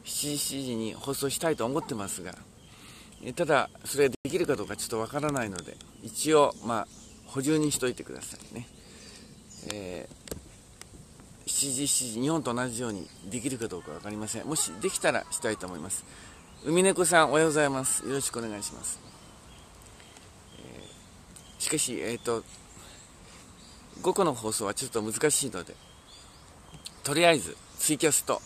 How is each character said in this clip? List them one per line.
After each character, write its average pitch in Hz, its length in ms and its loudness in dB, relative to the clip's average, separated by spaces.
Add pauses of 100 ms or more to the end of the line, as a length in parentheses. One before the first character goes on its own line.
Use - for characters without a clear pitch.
七 - 280 -2
時、 143 80 -2
七 135 260 -4
時 123 100 -2
に 113 180 -2
放 - 200 -4
送 139 160 0
し - 100 -4
た 170 100 2
い 151 60 4
と 113 100 0
思 135 140 2
っ 160 40 -8
て 143 120 -4
ま 101 140 -4
す - 120 -6
が、 87 140 -10 (880)
え 120 60 -8
ー、 127 40 -6
た 175 120 0
だ、 139 240 6 (160)
そ - 120 -4
れ 139 120 8
が 117 140 -6
で 135 60 -2
き 156 80 0
る 170 80 2
か 139 120 2
ど 101 80 -4
う - 20 -12
か 101 80 -6
ち - 80 -6
ょ - 40 -6
っ - 20 -6
と 113 100 0
わ 110 80 -2
か 143 140 -2
ら 151 100 0
な 131 140 0
い 107 40 -2
の 90 120 -6
で、 - 160 -14 (260)
一 135 300 0
応、 147 200 10 (120)
ま 113 140 0
あ、 - 80 -4 (380)
補 - 160 -4
充 151 160 4
に 151 140 2
し - 80 -2
と 127 80 2
い 123 80 0
て - 80 -10
く - 80 -12
だ 65 100 -10
さ - 160 -14 (140)
い - 20 -16
ね。 120 140 -10 (1000)
え 90 440 -8
ー、 - 1400 -18
七 139 240 0
時、 135 140 0
七 127 260 0
時、 110 60 -4
日 131 80 2
本 156 160 2
と 123 100 0
同 123 140 0
じ 117 140 -4
よ 120 80 -2
う - 20 -2
に 95 160 -6 (180)
で 98 140 -6
き 127 100 -4
る 131 80 -4
か 110 120 -4
ど 92 80 -6
う 82 60 -10
か 76 80 -12
わ 76 100 -10
か 98 80 -10
り 107 80 -6
ま 107 100 -6
せ 113 140 -6
ん。 - 40 -8
も 151 120 -2
し - 240 -2
で 190 80 0
き - 80 -4
た 156 160 2
ら 113 180 0
し - 60 -4
た 113 140 0
い 107 60 -2
と 90 100 -8
思 90 100 -8
い - 20 -8
ま 85 100 -8
す。 - 140 -4 (640)
海 170 180 4
猫 185 220 4
さ 170 160 8
ん、 147 80 8
お 123 40 2
は 151 60 8
よ 160 60 8
う 160 40 6
ご 151 40 0
ざ 151 100 6
い 143 60 6
ま 131 160 0
す。 - 200 -2
よ 123 80 -2
ろ 139 60 0
し 131 100 -2
く 123 100 -6
お - 20 -4
願 107 180 -6
い 101 40 -8
し - 100 -8
ま - 100 -14
す。 - 160 -6 (1700)
え 64 180 -16 (760)
ー、 - 40 -4
し - 60 0
か 160 80 2
し、 127 220 0
え 104 160 -2
ー - 20 -6
と、 113 260 0 (1600)
午 185 100 2
後 196 140 4
の 151 80 2
放 110 180 -4
送 110 140 -2
は 101 80 0
ち - 120 -4
ょ - 40 -8
っ - 20 -16
と 113 100 0
難 110 300 2
し 143 160 2
い - 20 -2
の 92 140 -8
で、 - 140 -14 (1300)
と 143 100 -2
り 165 120 6
あ 170 60 12
え 151 80 8
ず、 - 160 -8 (240)
ツ - 140 4
イ 147 40 0
キ - 80 2
ャ 147 60 6
ス - 140 2
と - 200 0